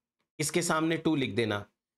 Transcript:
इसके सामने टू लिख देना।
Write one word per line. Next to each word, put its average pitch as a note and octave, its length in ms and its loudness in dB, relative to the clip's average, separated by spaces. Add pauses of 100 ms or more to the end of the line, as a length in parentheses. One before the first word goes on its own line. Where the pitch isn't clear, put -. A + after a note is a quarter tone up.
(400)
इसके D#3+ 220 0
सामने D#3+ 360 2
टू D#3+ 180 2
लिख A#2+ 200 -2
देना। G#2+ 220 0 (400)